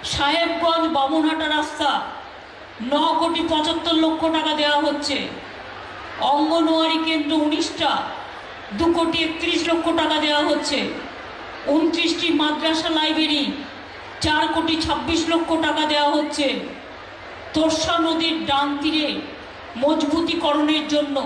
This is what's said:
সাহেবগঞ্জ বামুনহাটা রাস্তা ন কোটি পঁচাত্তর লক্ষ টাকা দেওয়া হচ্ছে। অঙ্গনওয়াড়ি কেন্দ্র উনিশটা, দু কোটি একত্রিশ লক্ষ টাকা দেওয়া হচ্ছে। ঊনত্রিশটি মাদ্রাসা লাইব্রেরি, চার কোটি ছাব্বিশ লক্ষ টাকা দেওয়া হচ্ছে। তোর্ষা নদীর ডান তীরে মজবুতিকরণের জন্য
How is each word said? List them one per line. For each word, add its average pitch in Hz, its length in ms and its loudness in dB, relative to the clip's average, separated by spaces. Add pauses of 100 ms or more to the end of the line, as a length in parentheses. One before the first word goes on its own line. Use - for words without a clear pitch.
(120)
সাহেবগঞ্জ 330 720 2 (120)
বামুনহাটা 311 500 2 (100)
রাস্তা 302 340 0 (1000)
ন - 20 2 (260)
কোটি 339 300 2
পঁচাত্তর 320 540 0
লক্ষ 320 180 2 (140)
টাকা 311 240 2
দেওয়া 294 260 4
হচ্ছে। 285 300 -2 (1160)
অঙ্গনওয়াড়ি 320 760 4
কেন্দ্র 311 260 0 (140)
উনিশটা, 320 440 0 (880)
দু 330 80 4 (100)
কোটি 330 300 2
একত্রিশ 339 340 -2 (100)
লক্ষ 330 160 2 (140)
টাকা 311 240 2
দেওয়া 294 240 2
হচ্ছে। 285 300 0 (960)
ঊনত্রিশটি 330 540 2 (120)
মাদ্রাসা 320 580 0
লাইব্রেরি, 311 440 2 (840)
চার 311 200 2 (100)
কোটি 320 200 2 (100)
ছাব্বিশ 320 360 0 (120)
লক্ষ 330 180 2 (160)
টাকা 302 160 2 (100)
দেওয়া 294 240 4
হচ্ছে। 302 300 0 (1080)
তোর্ষা 320 400 2 (120)
নদীর 330 300 0 (120)
ডান 285 200 2 (140)
তীরে 302 260 2 (760)
মজবুতিকরণের 302 1000 2 (100)
জন্য 285 320 0